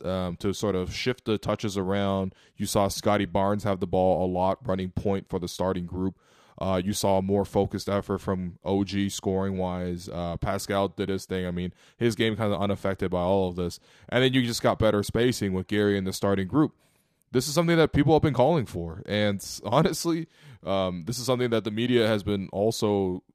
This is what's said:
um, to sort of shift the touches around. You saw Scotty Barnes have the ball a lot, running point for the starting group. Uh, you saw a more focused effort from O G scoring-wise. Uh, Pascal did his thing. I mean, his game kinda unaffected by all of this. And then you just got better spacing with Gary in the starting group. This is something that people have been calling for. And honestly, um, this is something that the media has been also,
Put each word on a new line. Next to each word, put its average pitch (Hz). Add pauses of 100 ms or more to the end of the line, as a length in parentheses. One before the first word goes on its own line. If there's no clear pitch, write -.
um, 90
to 101
sort 98
of 90
shift -
the 110
touches 104
around. 98 (220)
You 104
saw 101
Scotty 101
Barnes 101
have 95
the 98
ball 92
a 92
lot, 92
running 92
point 98
for 95
the 87
starting 92
group. 92 (440)
Uh, 92
you 98
saw 98
a -
more 98
focused 98
effort 98
from 92
O 98
G 98
scoring-wise. 92
Uh, 85
Pascal 98
did 95
his 95
thing. 92
I 90
mean, 87 (260)
his 117
game 113
kinda 104
unaffected 98
by 90
all 95
of 87
this. 87 (300)
And 120
then 131
you 131
just 117
got 110
better 104
spacing 113
with 92
Gary 104
in 95
the 95
starting 95
group. 139 (580)
This 127
is 147
something 170
that 156
people 143
have 151
been 156
calling 131
for. 85
And 104 (220)
honestly, 160 (380)
um, 92
this 117
is 120
something 123
that 110
the 110
media 117
has 107
been 98
also, 101 (120)